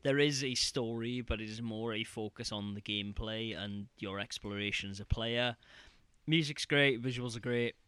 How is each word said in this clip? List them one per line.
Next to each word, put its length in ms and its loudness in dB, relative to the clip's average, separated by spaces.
there 160 4
is 240 4
a 120 0
story, 640 0
but 200 -2
it 80 -6
is 120 -8
more 320 -2
a 120 0
focus 480 -6
on 220 -4
the 60 -6
gameplay 760 -4
and 300 -6
your 200 -4
exploration 720 -4
as 100 -8
a 40 -8
player. 520 2
Music's 380 2
great, 380 4
visuals 340 -2
are 40 -6
great. 340 2